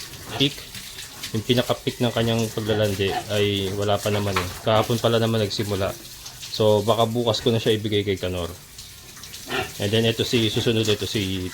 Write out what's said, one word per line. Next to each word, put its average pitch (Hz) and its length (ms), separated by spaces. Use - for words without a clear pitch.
Peak. 143 160
Yung 107 120
pinaka-peak 123 560
ng 120 120
kanyang 113 400
paglalandi 104 560
ay 101 400
wala 101 240
pa 104 160
naman 104 240
eh. 92 120
Kahapon 110 360
pala 117 160
naman 113 240
nagsimula. 101 480
So, 107 320
baka 113 240
bukas 117 320
ko - 80
na 117 80
siya 110 240
ibigay 104 240
kay 98 160
Kanor. 90 320
And 101 80
then, 113 160
ito 113 240
si, 113 240
susunod, 113 320
ito 104 240
si 95 460